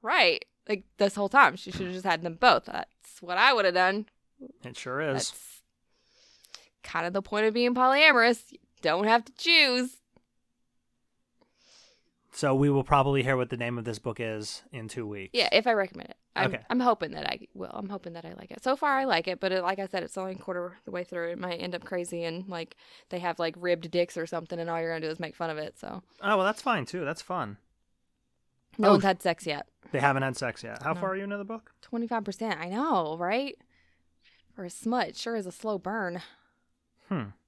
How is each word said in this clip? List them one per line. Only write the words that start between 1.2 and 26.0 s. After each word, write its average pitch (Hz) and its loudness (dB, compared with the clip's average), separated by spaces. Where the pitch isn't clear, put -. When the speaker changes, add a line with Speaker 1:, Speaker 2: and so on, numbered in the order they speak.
Speaker 1:
time, 254 6
she - -14
should 190 -6
have 180 -6
just 185 -8
had 165 2
them 170 -4
both. 185 6
That's - -12
what 180 -4
I 254 6
would 220 4
have 180 4
done. 190 4
Speaker 2:
It 123 -14
sure 131 -6
is. 151 0
Speaker 1:
That's - -16
kind 170 -4
of 180 -4
the 196 0
point 214 0
of 220 2
being 240 2
polyamorous. 254 6
You - -20
don't 175 2
have 226 6
to 277 -20
choose. 262 4
Speaker 2:
So 139 0
we 139 4
will 139 4
probably 139 4
hear 135 2
what 123 -2
the 127 -6
name 120 -4
of 113 -8
this 110 -6
book 113 -6
is 110 -6
in 113 -10
two 113 -8
weeks. 101 -10
Speaker 1:
Yeah, 220 2
if 220 4
I 233 4
recommend - -4
it. - -20
I'm, 190 0
Speaker 2:
Okay. 110 -10
Speaker 1:
I'm 247 0
hoping 240 2
that - -8
I - -4
will. - -12
I'm 196 -10
hoping 185 -12
that 165 -16
I 170 -14
like - -18
it. - -18
So 262 2
far, 285 0
I 269 0
like 170 2
it, 180 -4
but 190 0
it, 185 0
like 190 -2
I 196 -6
said, 185 -4
it's - -10
only 190 -6
a - -8
quarter 180 -8
the 190 -14
way 180 -6
through. 170 -6
It 175 -8
might 180 -6
end 180 -6
up - -8
crazy 175 -4
and, 170 -6
like, 170 -10
they 175 -6
have, 175 -4
like, 165 -2
ribbed 175 0
dicks 175 0
or 165 -4
something, 170 -6
and 165 -4
all 165 -2
you're 165 -2
gonna 160 -4
do 156 -4
is 165 -8
make 160 -8
fun 165 -4
of 156 -6
it, 151 -10
so. - -12